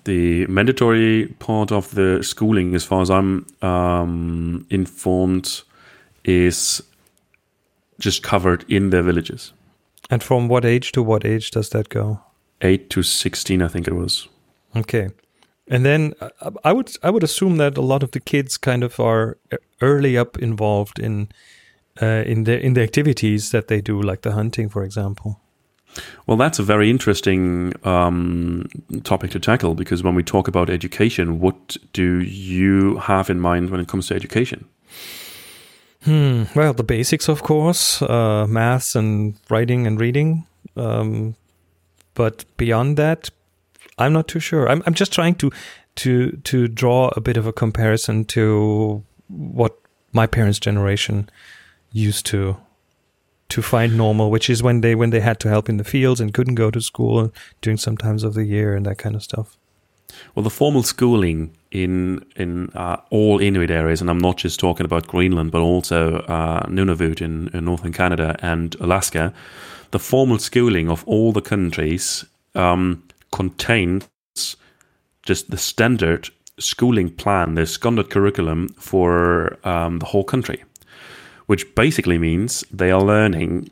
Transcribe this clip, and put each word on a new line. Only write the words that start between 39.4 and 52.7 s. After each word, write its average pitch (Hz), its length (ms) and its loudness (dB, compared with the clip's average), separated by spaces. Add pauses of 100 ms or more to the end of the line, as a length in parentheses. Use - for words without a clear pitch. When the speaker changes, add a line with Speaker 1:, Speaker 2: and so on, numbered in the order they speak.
Speaker 2:
writing 120 360 2
and 110 140 0
reading. 151 460 0 (300)
Um, 110 580 -4 (800)
but 110 300 -2 (120)
beyond 120 420 0
that, 156 320 0 (680)
I'm 139 140 2
not 160 160 2
too 165 120 -4
sure. 151 280 0
I'm, 147 180 2
I'm 170 60 2
just 190 200 0
trying 175 240 0
to, 143 140 0 (460)
to, 123 360 0 (120)
to 123 240 2
draw 123 480 2
a 113 40 -4
bit 113 180 0
of 110 80 -2
a 113 60 -4
comparison 110 720 0
to 107 760 2 (260)
what 123 500 -2 (340)
my 113 140 4
parents' 104 320 2
generation 101 720 -2 (600)
used 107 340 0
to, 98 320 -2 (880)